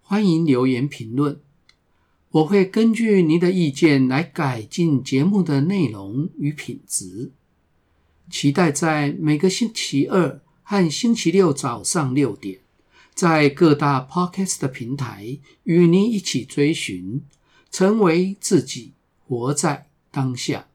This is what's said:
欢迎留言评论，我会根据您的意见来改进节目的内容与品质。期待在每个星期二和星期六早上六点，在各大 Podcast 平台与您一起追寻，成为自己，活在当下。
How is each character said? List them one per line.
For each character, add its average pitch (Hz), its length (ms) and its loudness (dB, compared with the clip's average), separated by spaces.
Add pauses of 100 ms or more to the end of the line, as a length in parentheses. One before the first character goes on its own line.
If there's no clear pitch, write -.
欢 202 260 0
迎 165 200 2
留 127 200 2
言 131 220 0
评 113 260 -12
论， 143 260 -2 (880)
我 160 140 2
会 190 200 2
根 220 300 2
据 214 280 2
您 160 160 4
的 175 120 2
意 180 200 2
见 139 380 4
来 135 140 0
改 135 400 -4
进 151 400 0
节 135 200 0
目 196 200 2
的 143 200 0
内 175 260 0
容 107 480 -6
与 147 160 -4
品 - 340 -12
质。 98 460 -10 (960)
期 - 220 0
待 160 220 2
在 151 480 -2
每 151 160 2
个 185 140 2
星 220 220 -4
期 - 340 -2
二 165 340 -2 (220)
和 190 280 0
星 233 240 -2
期 - 160 0
六 180 220 4
早 120 300 -6
上 143 300 -2
六 131 220 0
点， 95 260 -12 (540)
在 156 340 2
各 151 240 4
大 143 280 0
Podcast 180 680 -4
平 127 280 -8
台 113 420 -10 (240)
与 170 240 4
您 196 240 4
一 214 80 -2
起 - 260 -4
追 147 300 0
寻， 101 480 -8 (480)
成 208 300 2
为 185 400 2
自 160 220 0
己， - 300 -14 (340)
活 127 280 -4
在 143 340 -4 (220)
当 131 260 -4
下。 - 380 -8